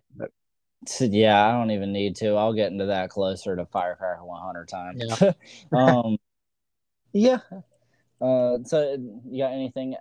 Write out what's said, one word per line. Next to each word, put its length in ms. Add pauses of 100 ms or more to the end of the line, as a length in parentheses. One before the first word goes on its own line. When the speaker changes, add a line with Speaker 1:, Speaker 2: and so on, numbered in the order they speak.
Speaker 1:
<laughs> 120
Speaker 2:
But 140 (560)
Speaker 1:
So, 200
yeah, 420
I 60
don't 180
even 200
need 260
to. 180
I'll 180
get 180
into 160
that 220
closer 460
to 100
Firecracker 580
one 200
hundred 240
time. 300
Speaker 2:
Yeah. 340 (200)
Speaker 1:
<laughs> 240
Um, 420 (960)
yeah. 260 (840)
Uh, 440
so, 320 (320)
you 140
got 100
anything 480